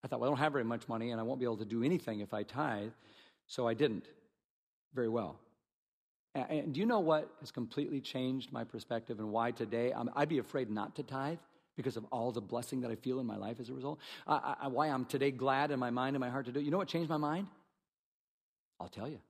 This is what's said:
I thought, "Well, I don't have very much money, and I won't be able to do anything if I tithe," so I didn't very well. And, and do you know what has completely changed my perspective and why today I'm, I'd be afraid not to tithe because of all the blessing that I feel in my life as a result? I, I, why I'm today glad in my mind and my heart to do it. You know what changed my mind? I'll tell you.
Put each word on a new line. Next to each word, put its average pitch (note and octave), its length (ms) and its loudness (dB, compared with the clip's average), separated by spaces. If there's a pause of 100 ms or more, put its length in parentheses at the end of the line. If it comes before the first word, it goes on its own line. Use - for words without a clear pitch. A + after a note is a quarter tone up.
I C3+ 40 -6
thought, B2 120 -2
"Well, A#2+ 100 4
I - 20 4
don't C3 80 2
have D3+ 140 2
very B2+ 120 2
much A#2 220 -2
money, A#2 240 -2
and A2+ 80 -2
I A2+ 40 0
won't B2+ 160 -2
be B2 60 2
able A#2 120 0
to G#2+ 80 -4
do A2+ 180 0
anything B2 380 2
if G2+ 120 -6
I G#2+ 100 0
tithe," A2+ 480 -2 (540)
so B2 220 0
I A#2 60 4
didn't A2+ 320 2 (880)
very B2 160 2
well. G#2+ 280 -2 (1000)
And, C3 140 0
and D3+ 240 0
do C3+ 60 -2
you G3+ 60 4
know A#3 140 6
what D#3+ 300 4 (100)
has C#3 120 -12
completely C3 500 -2
changed C3 500 -2
my A#2 120 -4
perspective A2+ 560 -6
and G#2+ 120 -2
why A2+ 200 2
today A#2 440 0
I'm, A#2+ 200 -2
I'd D3 140 2
be D3+ 100 4
afraid B2 300 -2
not G#2 260 -2
to - 80 -6
tithe C#3+ 360 -4 (360)
because B2 220 -2
of A2 140 -8
all A#2+ 200 0
the A2+ 100 -2
blessing B2 400 -4
that A#2+ 100 -2
I A2 40 -2
feel B2+ 240 -2
in B2+ 60 -2
my G#2+ 120 -2
life G#2+ 220 -4
as A#2 100 -8
a B2+ 40 -6
result? C#3 260 -6 (280)
I, D3 340 2
I, C#3 60 -2
why C3+ 200 4
I'm C3 180 2
today C#3 260 4
glad C3+ 400 4
in C3+ 80 0
my B2 100 2
mind B2+ 260 2
and C3+ 60 2
my B2 80 0
heart B2+ 160 -2
to B2 60 -6
do C3+ 80 0
it. D3 40 0
You C#3+ 80 2
know F3 60 4
what G3 100 2
changed E3 220 0
my D#3+ 80 2
mind? D#3 300 0 (1300)
I'll F2+ 80 -8
tell G#2+ 200 -6
you. D3 120 -6 (100)